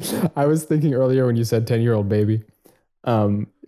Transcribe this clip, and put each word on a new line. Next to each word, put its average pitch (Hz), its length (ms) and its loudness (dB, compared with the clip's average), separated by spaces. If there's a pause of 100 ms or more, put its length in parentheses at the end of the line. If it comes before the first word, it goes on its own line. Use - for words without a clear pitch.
(360)
I 143 100 0
was 156 180 0
thinking 151 300 0
earlier 131 320 2
when 120 100 0
you 117 80 0
said 113 220 -2
ten-year-old 113 420 0
baby, 107 360 0 (580)
um, 104 460 0 (200)